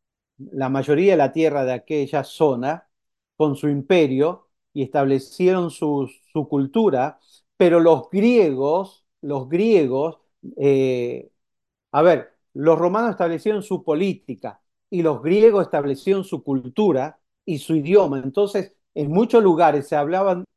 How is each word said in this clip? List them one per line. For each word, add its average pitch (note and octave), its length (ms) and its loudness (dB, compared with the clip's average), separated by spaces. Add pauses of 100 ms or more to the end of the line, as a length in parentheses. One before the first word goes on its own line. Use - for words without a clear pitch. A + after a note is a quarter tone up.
(380)
la C3+ 320 -8
mayoría C#3+ 420 2
de F3 60 4
la C#3 140 2
tierra D3 320 0
de B2+ 100 -2
aquella C3+ 500 -6
zona C#3+ 640 -2 (480)
con D3 200 0
su D3+ 120 -4
imperio D3 800 0 (260)
y C#3+ 100 -4
establecieron D3 840 -2
su, C#3+ 400 -4 (220)
su D3+ 160 -4
cultura, C#3+ 720 0 (360)
pero E3+ 240 4
los E3 300 4
griegos, F#3 960 0 (160)
los C#3 260 -8
griegos, D#3+ 720 0 (400)
eh, C3 720 -2 (640)
a D3 100 2
ver, E3 320 2 (200)
los D#3 240 2
romanos G3 340 0
establecieron F3+ 500 -4
su F#3+ 220 -8
política D3+ 800 -6 (280)
y F3+ 120 -4
los D3 200 -2
griegos G3+ 420 4
establecieron D3+ 600 -4
su D#3+ 200 -10
cultura C3+ 760 -2 (240)
y D#3+ 140 -6
su D#3+ 180 -4
idioma. D#3 480 2
Entonces, G3 500 -4 (200)
en D3 160 -6
muchos A3 320 2
lugares D#3 460 2
se D#3 80 -4
hablaban, F3+ 480 -2 (120)